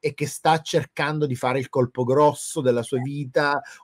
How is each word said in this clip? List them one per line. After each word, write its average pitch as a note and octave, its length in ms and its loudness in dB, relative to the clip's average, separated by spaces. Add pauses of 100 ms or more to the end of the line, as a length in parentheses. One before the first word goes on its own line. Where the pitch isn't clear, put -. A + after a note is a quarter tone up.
e C#3 140 -4
che D3+ 120 -4
sta D#3+ 360 2
cercando D3+ 640 -2
di C3 100 -2
fare B2+ 220 0
il C3 100 -4
colpo B2+ 360 0
grosso D3 580 2
della A#2+ 200 2
sua B2+ 200 -4
vita. C#3+ 580 -2 (240)